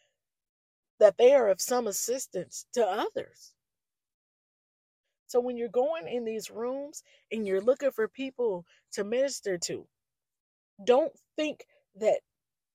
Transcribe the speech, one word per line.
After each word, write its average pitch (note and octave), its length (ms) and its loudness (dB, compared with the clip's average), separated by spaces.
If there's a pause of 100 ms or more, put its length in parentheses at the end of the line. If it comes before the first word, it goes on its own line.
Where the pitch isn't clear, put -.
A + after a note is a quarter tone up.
(1000)
that G3+ 180 8
they B3 160 8
are A#3+ 140 4
of F#3+ 120 2
some B3 280 -2
assistance - 880 -8
to A#3 120 2
others. - 680 -4 (1700)
So B3 140 0
when B3 160 -6
you're A#3 120 -6
going C#4 400 -2
in A#3+ 160 -6
these A3 260 -8
rooms C4 520 -10 (280)
and A3 160 -6
you're F#3+ 140 0
looking C4 300 2
for A3 180 -4
people A#3+ 560 -6 (280)
to G#3 120 -6
minister A#3 540 -2
to, - 280 -8 (1000)
don't C4 280 4 (240)
think D4+ 300 -6 (300)
that G3 240 2 (540)